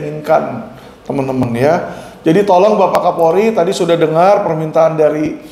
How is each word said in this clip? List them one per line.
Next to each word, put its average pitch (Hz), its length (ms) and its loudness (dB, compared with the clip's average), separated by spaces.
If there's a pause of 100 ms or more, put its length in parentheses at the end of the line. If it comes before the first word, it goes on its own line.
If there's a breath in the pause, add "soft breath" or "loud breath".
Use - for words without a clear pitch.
inginkan, 151 720 -4 (320 loud breath)
teman-teman, 131 480 -4
ya. 147 400 0 (320 loud breath)
Jadi 165 160 4
tolong 196 320 4
Bapak 180 400 0
Kapolri, 180 400 0
tadi 180 160 0
sudah 185 320 0
dengar 175 400 2
permintaan 160 560 0
dari 151 400 0 (140)